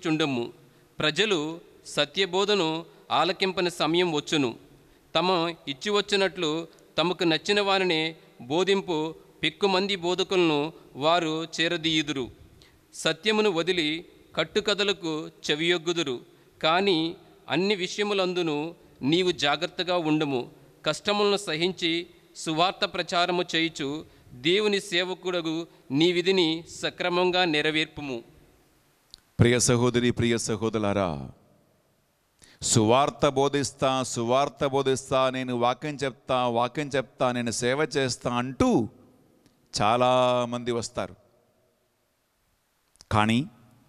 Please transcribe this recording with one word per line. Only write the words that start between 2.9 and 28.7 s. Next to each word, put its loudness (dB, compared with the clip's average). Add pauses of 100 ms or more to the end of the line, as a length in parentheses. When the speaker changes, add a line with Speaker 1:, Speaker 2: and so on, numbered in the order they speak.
Speaker 1:
ఆలకింపని 0
సమయం 0
వచ్చును. 0 (600)
తమ 0 (140)
ఇచ్చి -6
వచ్చినట్లు 0 (300)
తమకు 0
నచ్చిన 2
వారినే 0 (260)
బోధింపు 0 (280)
పెక్కుమంది 0
బోధకులను 0 (240)
వారు 0
చేరదీయుదురు. -2 (640)
సత్యమును 0
వదిలి -2 (320)
కట్టుకథలకు -2 (200)
చెవియొగ్గుదురు. 0 (420)
కానీ 2 (320)
అన్ని 0
విషయములందును -2 (280)
నీవు 2
జాగ్రత్తగా -2
ఉండుము. 0 (340)
కష్టములను 0
సహించి -4 (260)
సువార్త 0
ప్రచారము 0 (100)
చేయుచు -2 (260)
దేవుని 2
సేవకుడగు -4 (240)
నీ 4
విధిని 2
సక్రమంగా 0
నెరవేర్పుము. -2 (1160)